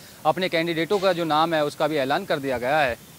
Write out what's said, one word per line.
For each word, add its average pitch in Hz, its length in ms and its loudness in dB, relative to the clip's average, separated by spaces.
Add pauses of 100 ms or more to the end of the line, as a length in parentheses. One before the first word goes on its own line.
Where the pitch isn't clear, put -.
(260)
अपने 170 240 2
कैंडिडेटों 165 500 0
का 185 140 2
जो 170 100 -2
नाम 160 300 2
है 151 120 2
उसका 151 220 -2
भी 156 80 -2
ऐलान 147 300 0
कर 165 140 -2
दिया 135 180 -4
गया 127 220 0
है। 127 160 0 (240)